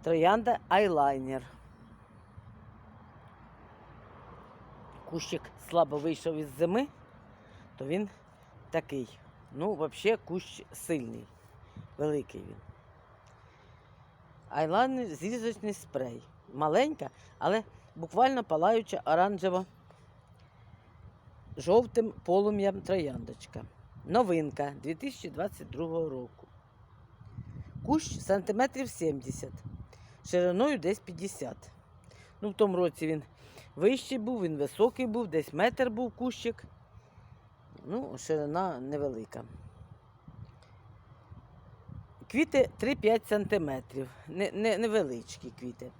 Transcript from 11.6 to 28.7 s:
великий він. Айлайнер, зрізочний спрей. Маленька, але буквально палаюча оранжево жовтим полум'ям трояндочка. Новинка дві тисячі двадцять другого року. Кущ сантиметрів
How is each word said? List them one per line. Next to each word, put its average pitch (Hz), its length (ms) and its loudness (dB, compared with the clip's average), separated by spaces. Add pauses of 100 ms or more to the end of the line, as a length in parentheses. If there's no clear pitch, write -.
великий 147 420 -2
він. 107 160 -14 (1900)
Айлайнер, 208 680 2
зрізочний 214 580 -4
спрей. 123 500 -6 (320)
Маленька, 156 560 2 (280)
але 208 240 2 (340)
буквально 226 480 2
палаюча 196 600 2
оранжево 185 640 4 (1900)
жовтим 220 560 4 (120)
полум'ям 196 560 2
трояндочка. 127 840 -4 (420)
Новинка 156 680 2 (100)
дві 160 120 -4
тисячі 247 360 -10
двадцять 156 400 -8
другого 160 380 -4
року. 127 380 -10 (1400)
Кущ - 340 0
сантиметрів 214 680 0